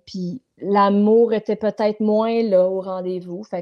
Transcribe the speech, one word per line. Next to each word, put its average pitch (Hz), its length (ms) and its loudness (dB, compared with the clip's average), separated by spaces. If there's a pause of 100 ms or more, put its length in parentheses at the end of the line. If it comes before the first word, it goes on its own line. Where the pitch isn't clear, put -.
Puis 180 340 -10 (160)
l'amour 208 760 2
était 214 220 -2
peut-être 208 440 -2
moins 220 420 0
là 185 260 2
au 190 140 -4
rendez-vous. 185 640 -8
Fait 180 180 -10